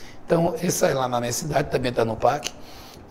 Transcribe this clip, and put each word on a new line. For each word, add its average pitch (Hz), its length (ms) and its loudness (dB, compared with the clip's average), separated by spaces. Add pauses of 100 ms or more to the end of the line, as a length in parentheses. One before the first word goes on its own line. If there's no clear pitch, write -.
(240)
Então, 170 380 2
essa 180 240 2
é 151 80 4
lá 131 140 2
na 123 100 0
minha 120 140 -2
cidade, 143 380 0
também 127 220 0
tá 120 120 4
no 113 100 0
pac. 135 380 0 (580)